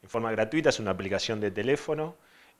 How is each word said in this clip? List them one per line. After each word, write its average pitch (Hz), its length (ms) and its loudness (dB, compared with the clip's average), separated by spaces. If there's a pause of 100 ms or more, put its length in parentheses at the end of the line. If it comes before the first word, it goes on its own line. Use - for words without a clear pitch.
en - 60 -20
forma 113 220 -2
gratuita 110 400 4
es 120 100 2
una 101 120 -2
aplicación 95 480 -2
de 104 100 0
teléfono, 147 680 -2 (440)